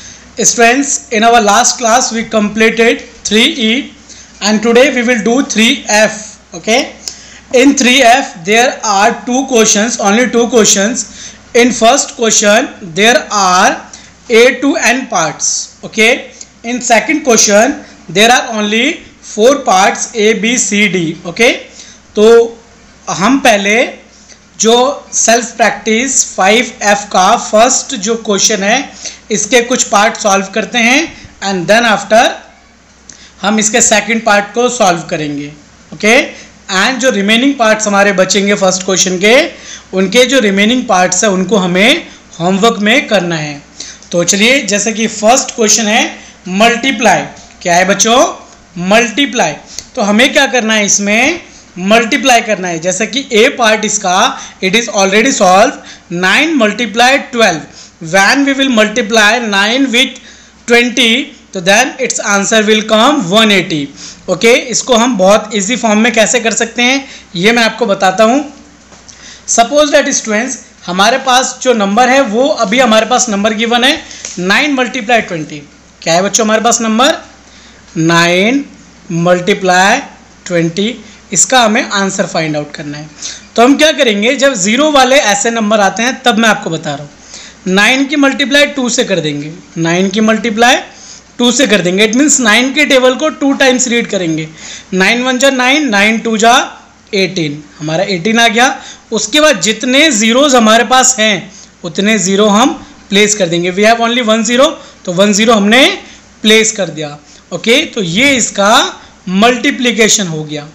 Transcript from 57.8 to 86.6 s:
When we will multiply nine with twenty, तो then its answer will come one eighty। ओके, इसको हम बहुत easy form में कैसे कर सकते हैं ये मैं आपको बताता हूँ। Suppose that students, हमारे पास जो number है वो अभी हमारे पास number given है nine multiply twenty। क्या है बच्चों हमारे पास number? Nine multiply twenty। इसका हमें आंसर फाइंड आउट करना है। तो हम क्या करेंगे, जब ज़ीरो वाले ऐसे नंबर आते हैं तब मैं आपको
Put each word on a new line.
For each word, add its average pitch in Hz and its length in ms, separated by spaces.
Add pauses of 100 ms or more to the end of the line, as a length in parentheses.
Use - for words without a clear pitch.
When 220 320
we 277 140
will 269 160
multiply 214 680
nine 214 500
with 262 260 (460)
twenty, 240 420 (440)
तो 190 120
then 226 240 (160)
its - 160 (120)
answer 202 360
will 214 220
come 277 280 (120)
one 220 240
eighty। 170 260 (480)
ओके, 185 240 (180)
इसको 240 260
हम 240 200
बहुत 208 380
easy 208 220
form 214 220
में 233 140
कैसे 226 260
कर 214 140
सकते 233 300
हैं 269 200 (320)
ये 185 160
मैं 240 120
आपको 220 220
बताता 196 380
हूँ। 247 160 (1160)
Suppose 294 400
that 285 120 (120)
students, 226 360 (300)
हमारे 202 400
पास 254 380
जो 254 100
number 220 360
है 269 200
वो 240 180
अभी 233 320
हमारे 220 300
पास 247 200
number 208 240
given 233 300
है 294 140 (420)
nine 247 380
multiply 247 500
twenty। 156 320 (440)
क्या 165 100
है 175 100
बच्चों 202 220
हमारे 214 160
पास 226 200
number? 233 380 (800)
Nine 175 680 (640)
multiply 185 720 (460)
twenty। 175 500 (380)
इसका 254 260
हमें 233 300
आंसर 196 420
फाइंड 160 240
आउट 147 160
करना 147 260
है। 151 120 (460)
तो 226 80
हम 269 140
क्या 311 140
करेंगे, 247 440
जब 269 180
ज़ीरो 226 380
वाले 262 240
ऐसे 233 360
नंबर 220 280
आते 196 240
हैं 262 200
तब 233 140
मैं 226 120
आपको 190 200